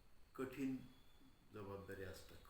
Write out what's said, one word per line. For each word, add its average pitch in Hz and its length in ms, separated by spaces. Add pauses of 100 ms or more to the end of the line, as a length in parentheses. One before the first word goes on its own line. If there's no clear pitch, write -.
(360)
कठीण 131 400 (760)
जबाबदारी 98 500
आसता, - 320 (140)